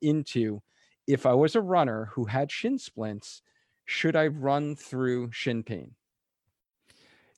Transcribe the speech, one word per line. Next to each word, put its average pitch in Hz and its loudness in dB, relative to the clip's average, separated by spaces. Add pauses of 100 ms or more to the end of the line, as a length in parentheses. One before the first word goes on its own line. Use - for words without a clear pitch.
into, 127 0 (440)
if 135 2
I 127 6
was 147 6
a 226 2
runner 135 0
who 120 -4
had 135 -2
shin 254 -2
splints, - -10 (440)
should - 0
I 160 4
run 147 -2
through 123 -2
shin 117 -2
pain? 87 -10 (1400)